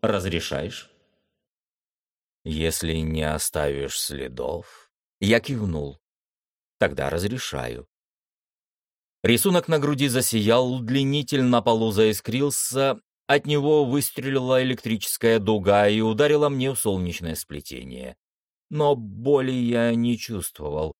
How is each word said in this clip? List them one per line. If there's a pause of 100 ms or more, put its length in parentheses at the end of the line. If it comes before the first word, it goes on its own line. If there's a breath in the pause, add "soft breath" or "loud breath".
разрешаешь?» (1500)
«Если
не
оставишь
следов», (300)
я
кивнул. (800)
«Тогда
разрешаю». (1300)
Рисунок
на
груди
засиял,
удлинитель
на
полу
заискрился, (260)
от
него
выстрелила
электрическая
дуга
и
ударила
мне
в
солнечное
сплетение. (520)
Но
боли
я
не
чувствовал.